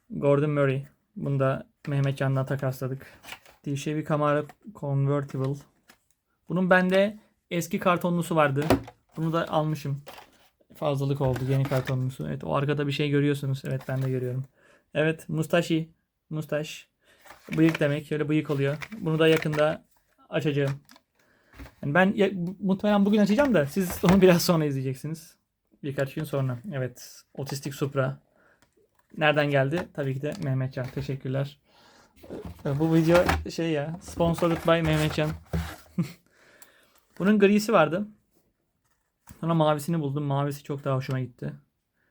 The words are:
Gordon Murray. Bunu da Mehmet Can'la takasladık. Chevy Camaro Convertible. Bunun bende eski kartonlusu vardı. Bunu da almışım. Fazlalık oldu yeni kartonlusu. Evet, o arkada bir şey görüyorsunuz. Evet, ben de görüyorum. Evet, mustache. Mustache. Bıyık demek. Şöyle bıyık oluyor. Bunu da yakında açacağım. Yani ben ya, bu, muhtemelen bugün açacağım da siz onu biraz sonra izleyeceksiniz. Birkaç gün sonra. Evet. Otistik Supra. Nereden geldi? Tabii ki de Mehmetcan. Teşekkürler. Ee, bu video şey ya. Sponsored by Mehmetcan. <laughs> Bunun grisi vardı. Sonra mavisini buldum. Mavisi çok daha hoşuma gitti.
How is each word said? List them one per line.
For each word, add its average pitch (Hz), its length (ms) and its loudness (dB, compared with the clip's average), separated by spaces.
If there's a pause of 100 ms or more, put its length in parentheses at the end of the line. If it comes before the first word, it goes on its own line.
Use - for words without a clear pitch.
Gordon 143 400 2
Murray. 139 360 0 (300)
Bunu 143 240 -2
da 131 280 0 (200)
Mehmet 139 300 0
Can'la 135 280 0
takasladık. 131 640 -4 (680)
Chevy 151 300 -4
Camaro 147 400 0 (300)
Convertible. 139 800 -2 (960)
Bunun 175 200 0
bende 190 500 4 (320)
eski 175 280 -2
kartonlusu 175 560 0
vardı. 143 300 2 (520)
Bunu 160 160 -2
da 165 160 -2
almışım. 147 540 -2 (720)
Fazlalık 139 460 -2
oldu 127 180 0 (100)
yeni 135 140 2
kartonlusu. 131 640 -2
Evet, 139 160 -6
o - 120 -2
arkada 143 320 0
bir 143 40 -2
şey 147 180 -2
görüyorsunuz. 143 560 0
Evet, 135 220 -4
ben 131 140 -4
de 131 80 -2
görüyorum. 127 360 -4 (480)
Evet, 160 360 -2
mustache. 160 580 0 (420)
Mustache. 156 420 -6 (840)
Bıyık 160 220 4
demek. 147 280 -2
Şöyle 151 220 -2
bıyık 156 200 0
oluyor. 139 280 -2 (220)
Bunu 156 200 -2
da 160 80 6
yakında 156 560 2 (460)
açacağım. 143 500 -2 (1040)
Yani 143 100 -2
ben 190 220 4
ya, 196 180 4
bu, 180 260 -6
muhtemelen 202 460 2
bugün 208 140 4
açacağım 220 340 4
da 151 120 4
siz 180 380 -4
onu 185 180 6
biraz 175 200 8
sonra 160 240 2
izleyeceksiniz. 135 720 -6 (480)
Birkaç 139 300 -6
gün 156 100 -8
sonra. 135 340 -2 (140)
Evet. - 520 -8 (100)
Otistik 139 420 -8
Supra. 139 440 -2 (1000)
Nereden 151 320 4
geldi? 139 440 2
Tabii 135 200 -4
ki 131 80 -6
de 147 120 -6 (100)
Mehmetcan. 131 440 -4
Teşekkürler. 135 720 -6 (1080)
Ee, 143 140 -2
bu 160 160 4
video 165 220 6 (340)
şey 165 200 -2
ya. 156 300 -4
Sponsored 165 560 0
by 165 300 2
Mehmetcan. 156 420 0 (680)
<laughs> - 1200 -12
Bunun 202 200 4
grisi 208 340 4
vardı. 170 340 2 (1300)
Sonra 165 140 -2
mavisini 151 460 2
buldum. 143 240 -2
Mavisi 143 400 -2
çok 139 200 -8
daha 135 120 -2
hoşuma 131 240 -4
gitti. 131 340 -8 (580)